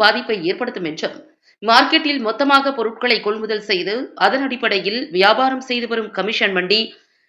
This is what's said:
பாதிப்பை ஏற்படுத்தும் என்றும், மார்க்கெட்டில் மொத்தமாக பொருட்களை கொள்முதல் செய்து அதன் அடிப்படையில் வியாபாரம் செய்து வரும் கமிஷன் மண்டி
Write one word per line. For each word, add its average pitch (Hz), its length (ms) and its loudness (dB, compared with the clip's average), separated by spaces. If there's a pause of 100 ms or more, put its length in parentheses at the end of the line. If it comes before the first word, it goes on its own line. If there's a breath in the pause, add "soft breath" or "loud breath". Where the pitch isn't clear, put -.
பாதிப்பை 226 340 2 (140)
ஏற்படுத்தும் 196 400 -6
என்றும், 165 280 -8 (440)
மார்க்கெட்டில் 277 640 2
மொத்தமாக 277 480 2
பொருட்களை 226 440 -2
கொள்முதல் 214 500 -4
செய்து 190 260 -2 (300)
அதன் 269 200 0
அடிப்படையில் 220 540 -2 (160)
வியாபாரம் 254 500 4
செய்து 240 240 -4
வரும் 220 280 -4
கமிஷன் 202 400 0
மண்டி 190 220 2 (480 soft breath)